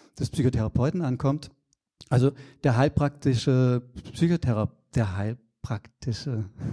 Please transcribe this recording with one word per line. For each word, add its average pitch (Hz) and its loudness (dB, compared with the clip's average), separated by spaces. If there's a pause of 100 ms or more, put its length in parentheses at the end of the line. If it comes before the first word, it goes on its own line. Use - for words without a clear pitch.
(180)
des - -4
Psychotherapeuten 123 0
ankommt. 135 -2 (580)
Also 131 4 (320)
der 120 4
heilpraktische 127 2 (320)
Psychothera-, 135 0 (220)
der 101 0
heilpraktische, 107 -8 (240)